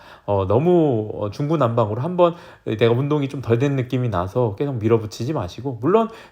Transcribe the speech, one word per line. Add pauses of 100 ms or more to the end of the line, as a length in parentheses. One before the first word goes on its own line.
(260)
어,
너무,
어,
중구난방으로
한번 (280)
내가
운동이
좀
덜
된
느낌이
나서
계속
밀어붙이지
마시고,
물론 (220)